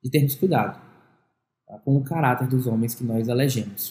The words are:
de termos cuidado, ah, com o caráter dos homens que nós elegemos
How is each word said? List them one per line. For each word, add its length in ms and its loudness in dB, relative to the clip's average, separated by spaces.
de 60 -4
termos 240 4
cuidado, 460 0
ah, 100 -20
com 180 0
o 80 2
caráter 420 0
dos 200 0
homens 280 -2
que 100 -8
nós 240 -2
elegemos 640 -2